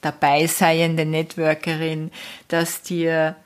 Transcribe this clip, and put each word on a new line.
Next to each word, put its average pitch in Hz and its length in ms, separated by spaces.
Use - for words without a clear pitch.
dabei 147 440
seiende 165 600
Networkerin, 160 1040
dass 165 340
dir 165 640